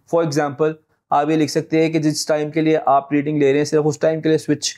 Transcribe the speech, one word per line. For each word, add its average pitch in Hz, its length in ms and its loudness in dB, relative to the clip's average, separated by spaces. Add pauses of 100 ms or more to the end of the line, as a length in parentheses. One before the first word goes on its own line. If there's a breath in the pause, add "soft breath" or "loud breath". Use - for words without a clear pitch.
(140)
For 170 120 2
example, 147 460 -2 (400)
आप 147 180 2
ये 160 60 2
लिख 151 140 0
सकते 160 320 0
हैं 165 100 0
कि 165 60 -2
जिस 151 300 -2
टाइम 151 220 -2
के 160 120 -2
लिए 156 140 2
आप 139 360 0
रीडिंग 147 260 -2
ले 143 100 4
रहे 139 100 2
हैं, 147 60 0
सिर्फ 147 200 0
उस 151 160 -2
टाइम 160 200 0
के 156 80 -2
लिए 156 100 4
स्विच - 400 -4